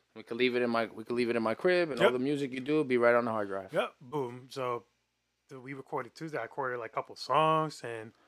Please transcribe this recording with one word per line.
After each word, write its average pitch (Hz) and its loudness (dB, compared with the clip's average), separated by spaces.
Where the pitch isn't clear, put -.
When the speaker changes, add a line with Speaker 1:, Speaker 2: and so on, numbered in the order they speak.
Speaker 1:
We 110 -12
could 117 -8
leave 120 4
it 123 4
in 120 2
my, 113 2
we - -12
could 120 -4
leave 120 2
it 117 2
in 117 2
my 113 2
crib, 175 2
and 127 -4
all 185 6
Speaker 2:
Yep. 190 4
Speaker 1:
the 127 -2
music 139 -2
you 131 -8
do 139 -2
will 151 2
be 127 2
right 120 6
on 120 4
the 120 -2
hard 107 -2
drive. 95 -8
Speaker 2:
Yep. 202 -2
Boom. 127 -8
So, 123 -4
so 135 -16
we 135 -12
recorded 135 -8
Tuesday. 151 -10
I 113 -4
recorded, 123 -6
like, 113 -10
a - -20
couple 127 -6
songs, 156 2
and 113 -10